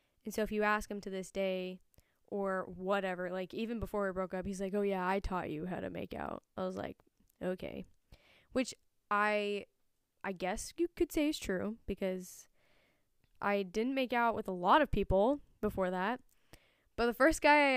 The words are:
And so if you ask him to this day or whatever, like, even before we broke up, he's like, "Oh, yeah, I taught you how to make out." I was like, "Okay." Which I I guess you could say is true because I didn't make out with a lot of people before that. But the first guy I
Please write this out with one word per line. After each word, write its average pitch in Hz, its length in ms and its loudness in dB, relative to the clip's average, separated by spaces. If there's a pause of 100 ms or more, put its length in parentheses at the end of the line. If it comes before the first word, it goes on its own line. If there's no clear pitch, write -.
(240)
And 214 100 -8
so 220 80 -2
if 208 120 -4
you 208 100 0
ask 208 260 0
him 202 120 -8
to 196 80 -10
this 190 220 -8
day 185 500 -4 (460)
or 190 360 -2 (140)
whatever, 185 520 -2
like, 185 240 -6
even 226 260 -4
before 202 280 -2
we 185 60 -2
broke 185 200 -4
up, 185 120 -4
he's 190 160 -6
like, 190 120 -4
"Oh, 208 100 0
yeah, 190 240 0
I 196 120 2
taught 180 320 -2
you 156 140 -6
how 180 160 -4
to - 80 -6
make - 240 -8
out." - 300 -6 (120)
I 190 100 -6
was 185 120 -6
like, - 180 -8 (480)
"Okay." 185 420 -6 (680)
Which 262 200 -2 (380)
I 208 540 0 (600)
I 196 80 -4
guess 185 420 -4
you 339 200 2
could 339 160 0
say 302 180 2
is 302 100 -2
true 196 460 -4
because 185 600 -6 (920)
I 202 220 2
didn't 220 320 -2
make 254 160 0
out 233 240 2
with 214 120 -4
a 190 40 -2
lot 185 300 6
of 269 100 0
people 202 480 4 (220)
before 190 300 0
that. 190 280 -2 (800)
But 233 80 2
the 240 80 2
first 294 280 6
guy 294 140 8
I 285 220 8